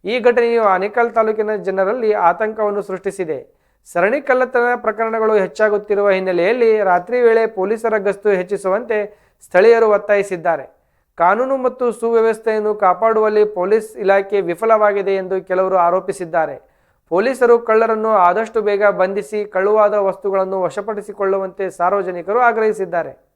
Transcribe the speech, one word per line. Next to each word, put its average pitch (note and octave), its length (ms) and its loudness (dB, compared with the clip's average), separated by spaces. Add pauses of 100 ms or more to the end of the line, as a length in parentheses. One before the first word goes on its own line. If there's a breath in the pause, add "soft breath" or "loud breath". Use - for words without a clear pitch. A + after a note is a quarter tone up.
ಈ A3+ 160 -4
ಘಟನೆಯು A#3 420 2
ಆನೇಕಲ್ G#3 520 0
ತಾಲೂಕಿನ A3 420 0
ಜನರಲ್ಲಿ G3 560 -2
ಆತಂಕವನ್ನು G#3 720 0
ಸೃಷ್ಟಿಸಿದೆ. F3+ 800 -8 (300)
ಸರಣಿ G#3 280 0
ಕಳ್ಳತನ B3+ 460 0 (100)
ಪ್ರಕರಣಗಳು A3 580 -2
ಹೆಚ್ಚಾಗುತ್ತಿರುವ G3+ 760 0
ಹಿನ್ನೆಲೆಯಲ್ಲಿ F#3+ 720 2
ರಾತ್ರಿ F#3+ 380 0
ವೇಳೆ A3+ 260 4
ಪೊಲೀಸರ A3 520 -2
ಗಸ್ತು G3+ 300 -2
ಹೆಚ್ಚಿಸುವಂತೆ G3+ 880 -2 (260 soft breath)
ಸ್ಥಳೀಯರು A3+ 440 6
ಒತ್ತಾಯಿಸಿದ್ದಾರೆ. G3 840 -2 (400)
ಕಾನೂನು A3 420 2
ಮತ್ತು B3+ 360 -2
ಸುವ್ಯವಸ್ಥೆಯನ್ನು A3 840 0
ಕಾಪಾಡುವಲ್ಲಿ G#3+ 680 2
ಪೊಲೀಸ್ G#3 520 -2
ಇಲಾಖೆ G3 440 0
ವಿಫಲವಾಗಿದೆ G3+ 760 0
ಎಂದು F#3+ 300 -4
ಕೆಲವರು F#3 320 -2
ಆರೋಪಿಸಿದ್ದಾರೆ. F3 840 -2 (480)
ಪೊಲೀಸರು A#3 500 2
ಕಳ್ಳರನ್ನು A3 500 0
ಆದಷ್ಟು G#3+ 540 2
ಬೇಗ G3+ 240 0
ಬಂಧಿಸಿ G3 580 -2
ಕಳುವಾದ G#3 500 0
ವಸ್ತುಗಳನ್ನು F#3+ 680 -2
ವಶಪಡಿಸಿಕೊಳ್ಳುವಂತೆ G3 1080 -4
ಸಾರ್ವಜನಿಕರು F#3 680 -2
ಆಗ್ರಹಿಸಿದ್ದಾರೆ. G3+ 960 -2